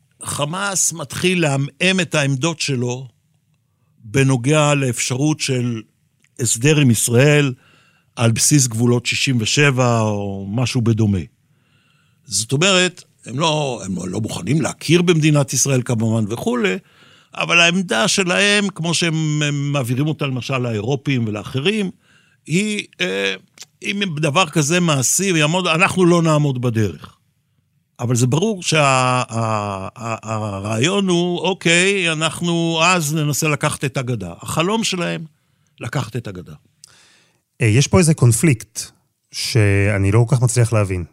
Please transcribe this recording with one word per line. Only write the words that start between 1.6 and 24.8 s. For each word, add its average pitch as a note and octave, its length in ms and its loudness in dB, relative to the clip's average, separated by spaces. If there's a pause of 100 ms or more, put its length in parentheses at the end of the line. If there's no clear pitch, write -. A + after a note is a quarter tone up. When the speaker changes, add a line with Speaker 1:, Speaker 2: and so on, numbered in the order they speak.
Speaker 1:
את E3 140 -4
העמדות C#3+ 460 -2
שלו B2 480 -4 (920)
בנוגע C3+ 760 2
לאפשרות C#3 680 -2
של A#2+ 420 -4 (560)
הסדר C3+ 420 4
עם C3+ 100 6
ישראל C3 640 4 (640)
על A#2 160 4
בסיס C3 340 2
גבולות A#2+ 400 0
שישים B2+ 340 -2
ושבע B2+ 600 2
או G2+ 500 -4
משהו B2 320 -2
בדומה. G#2+ 360 2 (1080)
זאת - 280 -6
אומרת, F3+ 520 2 (220)
הם A#2 120 -8
לא, D3+ 460 -2
הם F#2+ 100 -6 (120)
לא F#2 140 -6
מוכנים A2+ 400 -2
להכיר E3 420 2
במדינת D#3 500 2
ישראל C3 300 0
כמובן A2+ 500 -2
וכולי, G3+ 440 -2 (580)
אבל E3 260 0
העמדה F3 480 0
שלהם, G3+ 600 0
כמו E3 260 -4
שהם, D#3 480 0
הם C#3+ 300 -2
מעבירים C3+ 340 -2
אותה D3 200 -4
למשל C3 320 -4
לאירופים A#2+ 720 -2
ולאחרים, C#3 640 -4 (560)
היא, G#3 400 -2 (140)
אה, F#3+ 340 -4 (480)
אם G3+ 180 -4 (200)
דבר D#3+ 260 2
כזה D#3 340 0